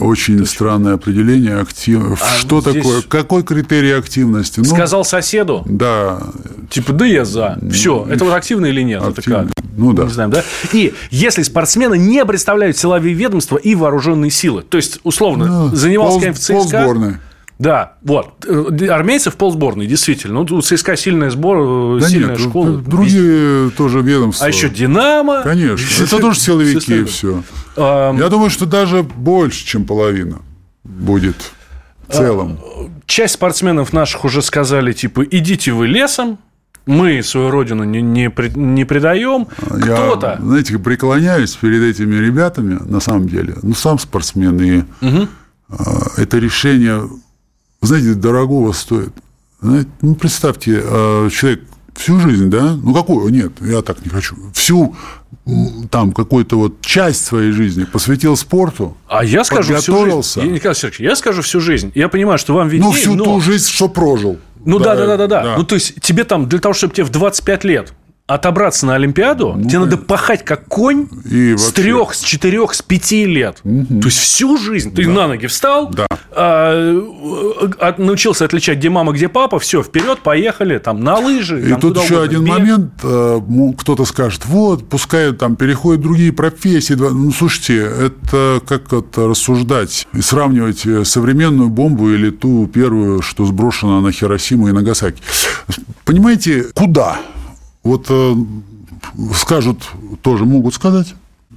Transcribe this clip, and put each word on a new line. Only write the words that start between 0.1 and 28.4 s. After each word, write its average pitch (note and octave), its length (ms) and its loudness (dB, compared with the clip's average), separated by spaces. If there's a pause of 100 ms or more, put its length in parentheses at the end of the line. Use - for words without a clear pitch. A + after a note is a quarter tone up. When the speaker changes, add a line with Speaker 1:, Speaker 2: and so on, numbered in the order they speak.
Speaker 2:
То G2+ 60 4
есть F#2 100 -2
Speaker 1:
странное G#2 440 0
определение. G#2+ 640 2
Актив-, G2+ 640 -2
Speaker 2:
А - 160 0
Speaker 1:
что D3+ 220 0
Speaker 2:
здесь C#3+ 240 0
Speaker 1:
такое? B2 180 2
Какой D#3 420 -2
критерий D3 480 0
активности? A#2+ 680 0
Ну, A#2 60 2
Speaker 2:
Сказал E3+ 400 2
соседу? F3+ 600 -2
Speaker 1:
Да. G2+ 540 0 (500)
Speaker 2:
Типа, C3 220 -4
«Да E3+ 140 2
я E3 180 4
за». G2+ 340 -4 (140)
Все. A2 340 0
Speaker 1:
Ну, - 60 -8
Speaker 2:
Это - 140 0
вот F3 80 2
активно F3 320 -2
или C3+ 160 0
нет? A2 200 -2
Это G2+ 100 -2 (100)
Speaker 1:
активно. G#2 240 -2 (100)
Speaker 2:
как? - 80 -6 (140)
Speaker 1:
Ну, A#2 160 4
да. F2 100 2
Speaker 2:
Не A#2 60 0
знаем, A2+ 220 -2
да? E3 120 0 (300)
И G#3+ 200 2 (180)
если E3 320 0
спортсмены G3 540 0
не A3+ 280 4
представляют G3+ 500 0
силовые F3 380 0
ведомства F3+ 420 -2
и G#3+ 180 2
вооруженные D3+ 580 2
силы, A2+ 320 -2
то - 120 -4
есть, - 280 -2
условно, E3 420 0 (240)
Speaker 1:
Ну, C#3 80 0
Speaker 2:
занимался F#3 380 2
Speaker 1:
пол-, F3+ 60 0
Speaker 2:
кем-нибудь F3 200 -2
в - 40 -4
Ц G3 140 0
С F#3+ 80 2
К. D#3 40 -4
Speaker 1:
полсборной. A#2 420 0 (440)
Speaker 2:
Да, C3 460 0
вот. - 440 -4
Э, D3+ 220 0
д-, E3+ 180 0
армейцы F3+ 440 0
в - 40 -10
полсборной, D3 500 -2
действительно. B2+ 640 -2
Ну, E3+ 80 -2
у D3+ 40 0
Ц E3+ 160 0
С - 60 -4
К F#3 140 -2
сильная D#3+ 320 0
сбор-, B2+ 680 0
э, - 40 0
Speaker 1:
Да D#3+ 80 2
Speaker 2:
сильная F3 280 2
Speaker 1:
нет, - 20 -4
Speaker 2:
школа. B2 280 0
Speaker 1:
ну, D#3 100 0
другие D#3 960 2
тоже C3+ 300 0
ведомства. B2+ 440 0
Speaker 2:
А D3 40 0
еще D3+ 200 0
«Динамо». C4 720 0
Speaker 1:
Конечно. C#3 420 0
Speaker 2:
<laughs> - 180 -2
Speaker 1:
Это G#3+ 160 0
тоже A3+ 200 2
силовики, D#3 400 2
Speaker 2:
Все A2+ 260 0
Speaker 1:
все. G2 220 -6 (120)
Speaker 2:
остальное. F2 40 -8 (380)
Ам. C#3 360 2
Speaker 1:
Я D3+ 120 2
думаю, G#3+ 200 2